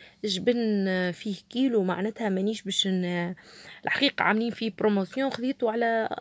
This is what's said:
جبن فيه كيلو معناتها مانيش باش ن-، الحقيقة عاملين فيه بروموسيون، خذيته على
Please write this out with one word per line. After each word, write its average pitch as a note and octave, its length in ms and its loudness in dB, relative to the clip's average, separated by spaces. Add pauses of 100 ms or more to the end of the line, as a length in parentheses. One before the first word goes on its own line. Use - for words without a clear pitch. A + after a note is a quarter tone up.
(260)
جبن G#3 600 2 (260)
فيه G3 240 -6 (140)
كيلو A#3+ 340 2
معناتها G3 460 -2
مانيش G3 320 0
باش G3 260 -2
ن-، F3+ 460 0 (520)
الحقيقة - 380 0
عاملين A3 280 2
فيه A3 260 -4
بروموسيون، G#3+ 520 2
خذيته A#3+ 420 -2
على A3+ 500 0